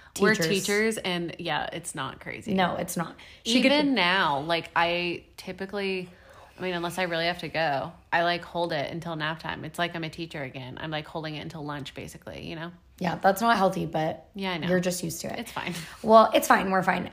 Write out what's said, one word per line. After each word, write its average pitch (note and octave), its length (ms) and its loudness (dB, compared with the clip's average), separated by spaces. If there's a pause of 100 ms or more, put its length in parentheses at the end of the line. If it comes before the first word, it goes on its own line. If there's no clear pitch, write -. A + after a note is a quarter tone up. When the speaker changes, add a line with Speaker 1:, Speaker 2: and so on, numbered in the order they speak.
(200)
Speaker 1:
We're G3+ 140 6
Speaker 2:
Teachers. E3+ 140 2
Speaker 1:
teachers, G3+ 500 2
and F3 420 -4
yeah, D#3+ 320 -4
it's E3 220 -10
not C3+ 260 -8
crazy. - 340 -6
Speaker 2:
No, F#3 240 2
it's - 200 -6
not. E3 180 -4 (300)
She A#3 140 4
Speaker 1:
Even C#4+ 280 6
Speaker 2:
could C4+ 60 2
Speaker 1:
now, F3 460 2
like, E3 360 -2
I F3 480 0 (140)
typically, F#3+ 720 -6 (480)
I - 40 -14
mean, F#3 120 -2
unless E3+ 240 -4
I F#3 60 0
really E3+ 220 -2
have F3 140 0
to D#3+ 100 -8
go, D3+ 420 -2 (220)
I, E3+ 100 4
like, F3 220 0
hold E3+ 280 -2
it C#3+ 180 -4
until E3 260 -8
nap D#3 220 -4
time. D#3+ 260 -8
It's D#3+ 120 -10
like E3+ 180 -2
I'm E3 100 -6
a D#3 40 -8
teacher E3 320 -10
again. B2+ 400 -10
I'm, D#3+ 80 -8
like, D3+ 160 -6
holding D#3 300 -8
it D3 60 -10
until D#3+ 240 -12
lunch, D3 280 -10
basically, - 540 -14
you E3 80 -10
know? E3 160 -10 (260)
Speaker 2:
Yeah, E3+ 240 -2
that's G3 200 6
not A#3 160 4
healthy, F3+ 280 2
but D#3+ 400 -2 (100)
Speaker 1:
Yeah, F#3+ 180 -4
I E3+ 40 -4
know. D3 120 -4
Speaker 2:
you're F3+ 100 4
just F3+ 240 -2
used D#3+ 180 -6
to - 120 -10
it. - 60 -8
Speaker 1:
It's A#3 120 -12
fine. - 220 -6 (280)
Speaker 2:
Well, A3 320 10
it's - 140 4
fine. F#3+ 240 6
We're F#3+ 120 4
fine. F3+ 300 0